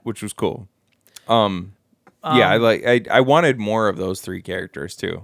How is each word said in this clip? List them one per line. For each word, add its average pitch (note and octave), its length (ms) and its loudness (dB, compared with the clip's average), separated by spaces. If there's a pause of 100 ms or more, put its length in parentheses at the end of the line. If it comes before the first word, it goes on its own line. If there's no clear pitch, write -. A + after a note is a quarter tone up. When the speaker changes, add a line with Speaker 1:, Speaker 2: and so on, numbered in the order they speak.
Speaker 1:
Which A2+ 180 -8
was G#2 120 -10
cool. - 340 -6 (640)
Um, G2 440 0 (520)
yeah, B2 260 4
I G2+ 60 4
Speaker 2:
Um, A#2 60 0
Speaker 1:
like, A2+ 220 2
I, A#2+ 240 2
I A#2 120 4
wanted C#3 400 2
more G#2+ 280 0
of F2+ 100 -4
those F#2 220 -6
three F#2 220 -12
characters F2+ 540 -10
too. F2 280 -8